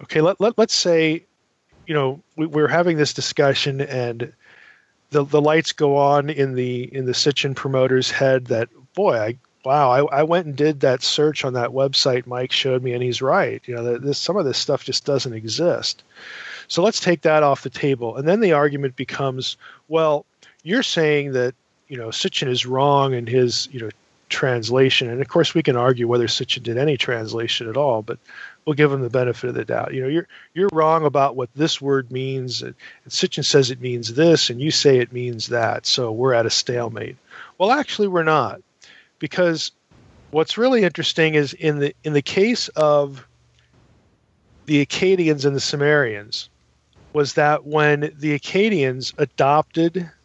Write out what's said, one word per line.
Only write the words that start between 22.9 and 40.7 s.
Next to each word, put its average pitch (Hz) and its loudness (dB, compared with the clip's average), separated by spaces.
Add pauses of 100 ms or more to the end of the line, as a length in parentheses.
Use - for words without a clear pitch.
in 120 -6
his, 120 0
you 127 -12
know, 113 -10 (400)
translation. 127 0
And 120 -6
of 127 -4
course, - 0
we 165 2
can 143 0
argue 120 2
whether 120 2
Sitchin 120 -4
did 117 -4
any 143 0
translation 113 -4
at 113 -6
all, 131 0
but 110 -10 (480)
we'll 156 -2
give 143 4
him 135 -2
the 120 -4
benefit 123 -2
of 123 -6
the 123 -4
doubt. - -4
You 131 -4
know, 127 -4
you're, 165 -2 (280)
you're 190 2
wrong 160 4
about 135 2
what 127 -6
this 151 0
word 135 0
means, 127 -6
and, 123 -12 (300)
and - -14
Sitchin 165 -2
says 135 4
it 127 -8
means 120 -6
this, 160 4
and 120 -8
you 151 -2
say 139 4
it 123 0
means 123 -8
that, 117 -2
so 120 -2
we're 123 2
at 113 2
a - 0
stalemate. 117 -4 (440)
Well, 196 2
actually, 254 0
we're 175 2
not, 147 2 (600)
because 165 0 (600)
what's 156 0
really 240 4